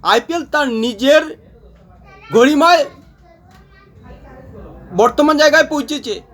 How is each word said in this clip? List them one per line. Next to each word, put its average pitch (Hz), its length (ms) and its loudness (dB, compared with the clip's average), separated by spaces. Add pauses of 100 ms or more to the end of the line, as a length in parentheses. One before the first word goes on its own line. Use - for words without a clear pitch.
আইপিএল 233 460 -2
তার 285 180 -2 (160)
নিজের 262 380 2 (1080)
গরিমায় 294 520 2 (2250)
বর্তমান 285 420 2
জায়গায় 311 320 4
পৌঁছেছে 269 440 -8 (200)